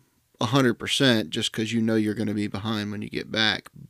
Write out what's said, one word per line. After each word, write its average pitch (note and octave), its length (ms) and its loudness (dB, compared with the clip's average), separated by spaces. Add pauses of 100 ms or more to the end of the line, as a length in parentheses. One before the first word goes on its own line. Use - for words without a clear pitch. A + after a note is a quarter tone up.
(400)
a A#2+ 60 0
hundred B2 280 4
percent A2+ 560 2
just - 220 -4
'cause A2 180 -4
you A#2 100 0
know A2+ 140 2
you're G#2+ 200 2
gonna G#2+ 200 -2
be G#2 140 0
behind G#2 420 -4
when G#2 120 -8
you A2+ 60 -8
get - 220 -8
back, A2 380 0 (220)